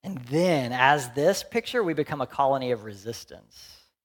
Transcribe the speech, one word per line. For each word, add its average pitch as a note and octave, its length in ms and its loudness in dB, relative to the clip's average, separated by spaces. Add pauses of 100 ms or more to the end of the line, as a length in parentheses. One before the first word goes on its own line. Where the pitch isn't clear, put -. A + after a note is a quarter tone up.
And F#3+ 160 -8 (120)
then, D3 420 2
as C3 380 4
this E3+ 320 2
picture, A#3 400 -4
we E3 100 0
become D3 280 -4
a B2 60 -2
colony C3+ 440 0
of A2 140 -4
resistance. - 960 -16 (220)